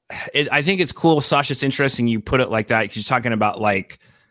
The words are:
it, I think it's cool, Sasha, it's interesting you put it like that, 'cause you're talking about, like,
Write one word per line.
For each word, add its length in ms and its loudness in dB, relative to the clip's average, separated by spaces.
it, 180 0
I 120 0
think 180 0
it's 120 0
cool, 280 4
Sasha, 320 0
it's 100 -2
interesting 460 0
you 100 0
put 220 0
it 100 0
like 180 -2
that, 200 2
'cause 80 -10
you're 80 -6
talking 300 0
about, 260 0
like, 380 -2